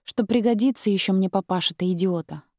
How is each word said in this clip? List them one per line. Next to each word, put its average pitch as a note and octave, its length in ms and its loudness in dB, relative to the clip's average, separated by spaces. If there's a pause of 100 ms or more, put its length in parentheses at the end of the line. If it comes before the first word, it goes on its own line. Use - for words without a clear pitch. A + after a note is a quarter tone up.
что - 220 -4
пригодится A#3 640 2
еще G3 240 0
мне F#3+ 160 2
папаша-то F#3 600 -2
идиота. E3+ 520 -2 (160)